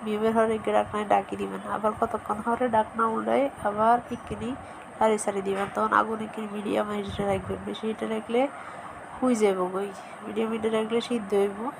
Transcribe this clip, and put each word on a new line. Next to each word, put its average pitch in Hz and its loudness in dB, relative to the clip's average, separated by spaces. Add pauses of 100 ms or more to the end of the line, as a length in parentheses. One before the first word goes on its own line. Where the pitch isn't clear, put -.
মিয়াবের 214 2
হরে 226 4
এগে 214 -2
ডাকনায় 208 0
ডাকি 196 2
দিবেন। 190 -4 (140)
আবার 214 2
কতক্ষণ 220 -2
হরে 233 0 (100)
ডাকনা 220 2 (100)
উল্টায় 226 2 (220)
আবার 214 4 (180)
ইকিনি 220 -8 (480)
লাড়ি 220 4
সারি 202 0
দিবেন। 196 0
তখন 214 2
আগুন 214 0
ইকিনি 214 -8
মিডিয়াম 208 0 (100)
হিটে 202 -4
রাখবেন। 190 -2
বেশি 208 -6
হিটে 220 -4
রাখলে 226 0 (760)
হুই 254 4
যাইব 196 4 (140)
গই, 196 -2 (360)
মিডিয়াম 220 -2
হিটে 220 0
রাখলে 220 2
সিদ্ধ 214 -2 (100)
হইব। 202 2 (200)